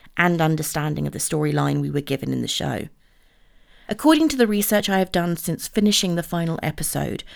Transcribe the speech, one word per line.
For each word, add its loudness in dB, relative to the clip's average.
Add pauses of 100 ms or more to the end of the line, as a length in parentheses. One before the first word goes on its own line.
(160)
and 2
understanding 0
of -6
the -8
storyline 0
we -2
were -2
given -4
in -2
the -6
show. -4 (1040)
According 4
to -4
the 6
research 2
I 2
have 0
done 0
since -6
finishing 2
the 0
final -2
episode, -4 (120)